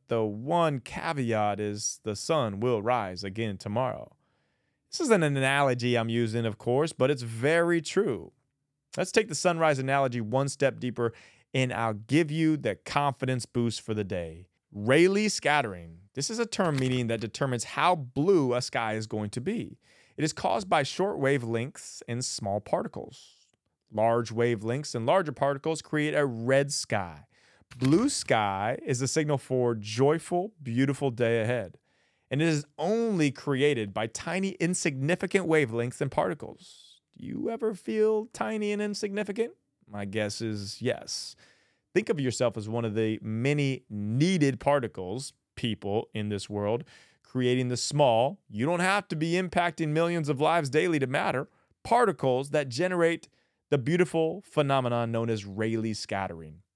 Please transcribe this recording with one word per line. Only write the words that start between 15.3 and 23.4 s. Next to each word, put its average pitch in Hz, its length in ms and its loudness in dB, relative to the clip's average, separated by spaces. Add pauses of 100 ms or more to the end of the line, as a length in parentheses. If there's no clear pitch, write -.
This 143 160 -4
is 226 100 -4
a 233 60 -2
term 175 320 0
meaning 127 300 0
that 117 120 -2
determines 120 460 -4
how 170 300 2
blue 143 580 2
a 123 80 0
sky 117 320 -2
is 110 120 -4
going 107 260 -4
to 117 100 -6
be. 151 380 -6 (400)
It 151 60 0
is 160 80 -2
caused 190 360 -2
by 156 140 4
short 185 340 -2
wavelengths 123 880 -2
and 120 200 -4
small 101 340 -4
particles. - 800 -6 (520)